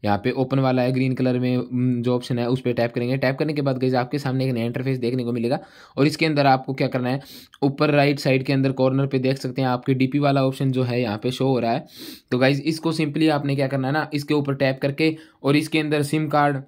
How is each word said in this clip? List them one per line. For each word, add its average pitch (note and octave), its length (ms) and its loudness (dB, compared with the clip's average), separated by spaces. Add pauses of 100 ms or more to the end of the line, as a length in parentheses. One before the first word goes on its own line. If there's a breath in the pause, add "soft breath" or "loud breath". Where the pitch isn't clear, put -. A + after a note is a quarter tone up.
यहाँ G#2 140 2
पे B2+ 160 -2
ओपन C3 260 0
वाला B2+ 220 2
है B2 100 2
ग्रीन C3 220 0
कलर B2+ 260 0
में, B2+ 180 0
उम, B2 440 -2
जो B2 140 0
ऑप्शन B2 240 -2
है A#2+ 100 0
उस B2+ 120 -2
पर B2 120 -2
टैप A#2 200 0
करेंगे। B2 240 -2
टैप C3+ 220 0
करने D#3 140 -2
के D3 80 -2
बाद C3+ 160 0
गाइस B2+ 180 0
आपके B2+ 240 -2
सामने C3 260 -2
एक C3 80 0
नया A#2 120 -2
इंटरफेस B2+ 340 -2
देखने B2 240 -2
को A#2+ 80 -2
मिलेगा B2 280 0 (380 loud breath)
और C#3 100 4
इसके D#3 180 0
अंदर C#3+ 200 2
आपको C3 280 2
क्या C3+ 140 -2
करना B2+ 220 -2
है, C3+ 100 -2 (440 loud breath)
ऊपर D3 280 2
राइट C#3+ 280 4
साइड C3 240 2
के C#3 100 0
अंदर C3+ 200 2
कॉर्नर C3 340 2
पे C3+ 120 0
देख C3 180 0
सकते C3 240 -6
हैं C3 80 0
आपके B2+ 240 0
डीपी C3 260 0
वाला C#3 260 2
ऑप्शन C3+ 260 -2
जो B2+ 120 0
है A#2+ 180 -2
यहाँ G#2 160 -2
पे B2 140 -4
शो C3 160 -2
हो C3 120 2
रहा A2+ 120 0
है। C3 140 -2 (460 loud breath)
तो B2+ 60 0
गाइस C3+ 260 4
इसको D#3 300 -2
simply D#3 360 0
आपने C#3+ 260 0
क्या C3+ 120 0
करना C3 200 -2
है C#3 60 0
ना, D#3 200 -2
इसके C#3+ 200 -2
ऊपर C#3+ 220 0
टैप C3+ 260 0
करके D#3 340 0 (280 loud breath)
और C#3 120 2
इसके D3+ 240 0
अंदर D3+ 240 0
सिम D#3 260 -2
कार्ड C#3+ 380 2